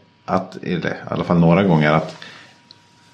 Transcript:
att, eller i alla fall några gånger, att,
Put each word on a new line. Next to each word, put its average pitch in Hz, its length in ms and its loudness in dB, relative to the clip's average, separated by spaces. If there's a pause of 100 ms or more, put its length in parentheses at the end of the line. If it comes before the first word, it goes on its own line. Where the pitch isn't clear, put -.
(260)
att, 92 380 -4
eller 87 260 -6
i - 40 -6 (160)
alla 82 140 -6
fall 87 160 0
några 85 240 4
gånger, 78 280 2
att, 78 240 0 (1000)